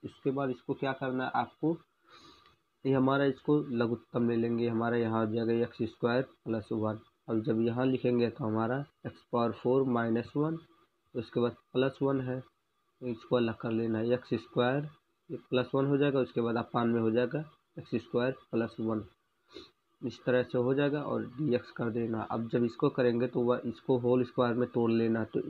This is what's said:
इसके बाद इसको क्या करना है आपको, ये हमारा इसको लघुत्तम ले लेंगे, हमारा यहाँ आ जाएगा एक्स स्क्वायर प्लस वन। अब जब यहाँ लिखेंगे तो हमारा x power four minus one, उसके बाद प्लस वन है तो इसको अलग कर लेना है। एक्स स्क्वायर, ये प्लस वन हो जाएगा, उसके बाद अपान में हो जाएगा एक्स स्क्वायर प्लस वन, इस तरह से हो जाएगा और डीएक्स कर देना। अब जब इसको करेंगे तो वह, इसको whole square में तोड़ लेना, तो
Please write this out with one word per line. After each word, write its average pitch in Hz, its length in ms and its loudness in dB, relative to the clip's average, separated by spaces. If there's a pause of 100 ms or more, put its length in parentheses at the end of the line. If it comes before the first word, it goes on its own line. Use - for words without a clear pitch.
इसके - 280 -4
बाद 135 180 -2
इसको 127 260 -6
क्या 139 180 -2
करना 131 320 -4
है 123 100 -4
आपको, 156 420 -2 (1080)
ये 135 80 2
हमारा 135 320 4
इसको 139 320 2 (160)
लघुत्तम 117 560 0
ले 117 60 2
लेंगे, 117 320 0
हमारा 117 300 0
यहाँ 113 240 2
आ 113 40 2
जाएगा 113 300 0
एक्स 113 280 -2
स्क्वायर 120 380 0 (240)
प्लस 110 280 -4
वन। 107 260 -2 (280)
अब 113 160 0
जब 113 180 0
यहाँ 117 240 0
लिखेंगे 123 440 2
तो 123 160 -6
हमारा 113 320 0 (280)
x - 260 -12
power 117 220 2
four 131 360 2
minus 117 460 0
one, 156 220 0 (580)
उसके 123 240 -4
बाद 120 160 0 (180)
प्लस 135 280 2
वन 135 200 2
है 127 200 -6 (600)
तो 127 60 -8
इसको 120 280 -2
अलग 113 220 2
कर 120 140 -6
लेना 113 280 0
है। 117 140 0
एक्स 123 220 -2
स्क्वायर, 127 540 0 (400)
ये 123 80 -8 (120)
प्लस 127 240 0
वन 135 120 2
हो 143 120 2
जाएगा, 139 220 2
उसके 120 220 0
बाद 117 160 0
अपान 117 320 0
में 117 120 2
हो 113 100 2
जाएगा 123 320 0 (340)
एक्स - 200 -6
स्क्वायर 127 380 -2 (160)
प्लस 113 300 -2
वन, 110 220 -2 (960)
इस - 240 -8
तरह 127 180 2
से 123 140 -4
हो 127 160 2
जाएगा 143 300 0
और 113 240 -4
डीएक्स 123 460 -2
कर 120 180 -4
देना। 113 320 -2
अब 113 260 -4
जब 120 160 2
इसको 127 260 0
करेंगे 123 360 2
तो 123 140 -2
वह, 120 240 2
इसको 123 340 -2
whole 123 260 4
square 120 300 0
में 123 140 0
तोड़ 117 220 2
लेना, 113 340 2
तो - 140 -4 (100)